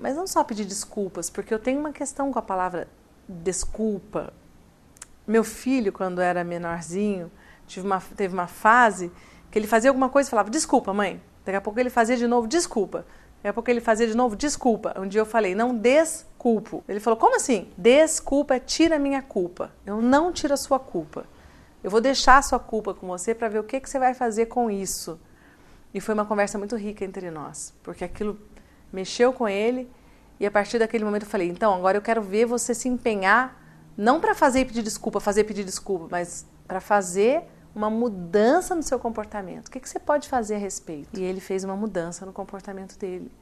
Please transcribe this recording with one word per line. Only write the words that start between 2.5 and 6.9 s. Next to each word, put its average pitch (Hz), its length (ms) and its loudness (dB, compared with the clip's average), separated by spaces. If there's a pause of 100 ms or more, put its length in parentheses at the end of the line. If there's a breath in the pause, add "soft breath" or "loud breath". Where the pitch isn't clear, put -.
desculpa. 185 1040 -4 (920)
Meu 220 200 4
filho, 233 480 -2
quando 180 260 -4
era 180 240 2
menorzinho, 175 880 -4 (340 loud breath)